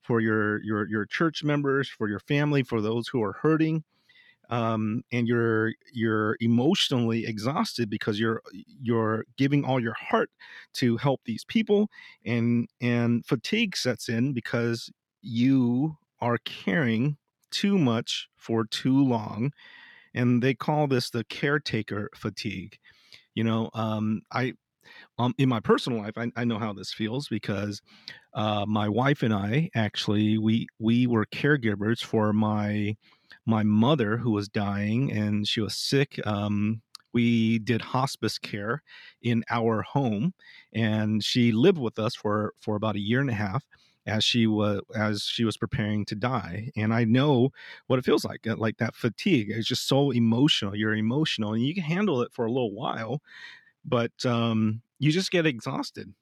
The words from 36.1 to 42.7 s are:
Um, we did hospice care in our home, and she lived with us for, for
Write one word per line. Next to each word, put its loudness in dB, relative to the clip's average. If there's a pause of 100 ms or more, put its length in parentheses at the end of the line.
Um, -2 (320)
we 2
did 0
hospice -2
care -6 (400)
in 0
our 0
home, -2 (400)
and 0
she 2
lived 4
with -4
us -2
for, -2
for -4